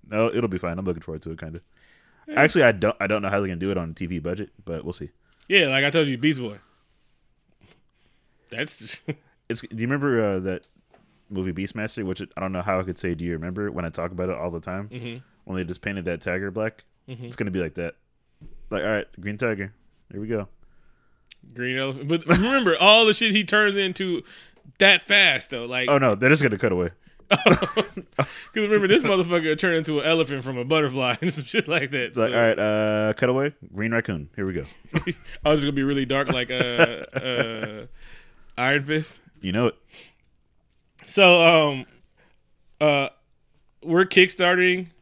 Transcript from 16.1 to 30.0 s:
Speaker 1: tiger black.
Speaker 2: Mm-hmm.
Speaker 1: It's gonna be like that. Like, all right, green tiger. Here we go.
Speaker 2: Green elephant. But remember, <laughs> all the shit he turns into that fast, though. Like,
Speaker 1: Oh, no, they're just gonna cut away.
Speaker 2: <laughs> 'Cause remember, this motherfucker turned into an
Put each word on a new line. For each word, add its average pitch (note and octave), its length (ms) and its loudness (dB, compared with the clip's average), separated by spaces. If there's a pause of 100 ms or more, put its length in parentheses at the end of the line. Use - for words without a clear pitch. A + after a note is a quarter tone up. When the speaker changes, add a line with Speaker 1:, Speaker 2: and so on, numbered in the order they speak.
Speaker 1:
tiger F#2+ 280 -6
black. G#2+ 340 -6 (240)
Speaker 2:
Mm-hmm. B2 180 -16
Speaker 1:
It's A#2 100 -16
gonna G#2 160 -6
be F#2 100 -4
like D#2+ 140 -6
that. E2+ 200 -8 (760)
Like, F2+ 120 -4
all G#2 60 -2
right, G#2 180 -2 (140)
green G#2 160 -8
tiger. G2+ 340 -4 (400)
Here G2+ 100 -12
we G#2+ 60 -8
go. G#2+ 200 -4 (1040)
Speaker 2:
Green B2 240 -6
elephant. C3+ 300 -6
But E3 180 -2
remember, F#3+ 520 4
<laughs> - 40 0
all G#3+ 240 8
the G#3+ 80 6
shit A3+ 200 2
he G#3+ 100 2
turns G3+ 340 2
into F#3 460 -4 (560)
that F#3+ 240 6
fast, F#3 480 2
though. A#2+ 140 -8
Like, B2+ 240 -4
Speaker 1:
Oh, C#3+ 100 6
no, A#2 160 4
they're B2+ 160 4
just D3 100 6
gonna A2 160 2
cut G#2+ 140 2
away. F2+ 180 0 (380)
Speaker 2:
<laughs> - 20 -20 (160)
'Cause - 840 2 (280)
remember, G#3 320 2
this A#3 160 6
motherfucker F3 560 2
turned F3 180 2
into D3+ 220 -2
an C#3 60 -4